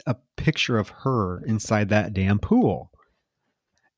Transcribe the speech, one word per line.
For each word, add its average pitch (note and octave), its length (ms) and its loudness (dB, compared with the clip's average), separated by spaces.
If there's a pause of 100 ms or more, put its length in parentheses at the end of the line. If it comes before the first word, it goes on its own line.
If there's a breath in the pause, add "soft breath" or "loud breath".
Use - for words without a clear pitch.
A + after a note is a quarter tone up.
a - 100 -2 (200)
picture - 400 0
of G#2 140 -2
her G#2 560 -4
inside G#2+ 420 0
that G#2+ 240 2
damn G2 260 2
pool. C#3+ 520 0 (1080)